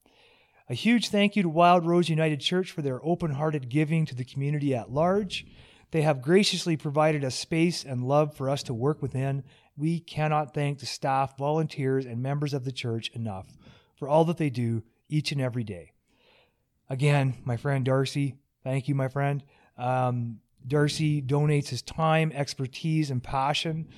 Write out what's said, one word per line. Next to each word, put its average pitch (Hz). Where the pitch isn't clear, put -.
A 127
huge 226
thank 202
you 208
to 175
Wild 170
Rose 170
United 156
Church 180
for 160
their 127
open-hearted 151
giving 156
to -
the 123
community 139
at 110
large. 180
They 160
have 147
graciously 175
provided 151
a 131
space 165
and 123
love 143
for 135
us 139
to 131
work 131
within. 135
We 160
cannot 151
thank 143
the 120
staff, 135
volunteers, 139
and 120
members 143
of 127
the 131
church 117
enough 104
for 135
all 156
that 170
they 151
do 117
each 151
and 139
every 123
day. 87
Again, 139
my 120
friend 139
Darcy, 135
thank 131
you, 147
my 131
friend. 143
Um, 123
Darcy 147
donates 143
his 123
time, 160
expertise, 143
and 123
passion, 151